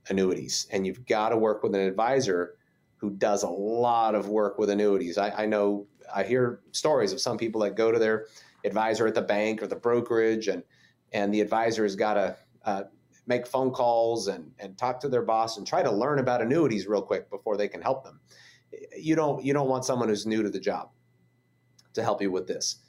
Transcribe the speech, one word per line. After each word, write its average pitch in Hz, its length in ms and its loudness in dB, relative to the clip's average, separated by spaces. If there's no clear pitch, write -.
annuities, 92 640 -2
and 98 160 -2
you've 92 180 -10
gotta 110 320 0
work 110 240 0
with 104 140 0
an 98 60 2
advisor 95 760 0
who 104 120 -4
does 101 340 0
a 92 60 -2
lot 113 640 0
of 98 120 -2
work 104 300 0
with 107 120 2
annuities. 98 480 2
I, 104 260 0
I - 20 0
know, 104 420 0
I 98 100 -2
hear 120 380 0
stories 123 420 2
of - 80 -6
some 117 160 -2
people 110 240 -2
that 98 140 0
go 113 160 4
to 117 80 4
their 110 260 2
advisor 110 420 0
at 110 60 0
the 113 80 0
bank 107 400 0
or 104 60 -6
the - 80 -4
brokerage, 113 720 2
and, 123 160 -2
and 101 200 0
the 107 80 4
advisor 110 420 2
has 98 120 0
gotta, 104 420 0
uh, 101 180 -2
make 123 180 0
phone 131 260 0
calls 117 560 2
and, 87 300 -6
and 95 200 -16
talk 127 240 -2
to 143 80 -2
their 123 120 2
boss 113 360 0
and 98 100 -10
try 170 160 0
to 131 80 2
learn 127 260 2
about 123 240 2
annuities 113 460 2
real 101 160 0
quick - 260 -4
before 101 260 -4
they 101 120 0
can 87 140 -10
help 131 220 -2
them. - 160 -20
You 156 180 2
don't, 143 300 0
you 139 80 2
don't 143 160 2
want 131 160 0
someone 120 240 0
who's 104 160 0
new 110 160 0
to 104 80 0
the 98 100 -6
job 85 300 -4
to 110 80 -4
help 110 200 0
you 98 100 0
with 92 160 -2
this. - 300 -6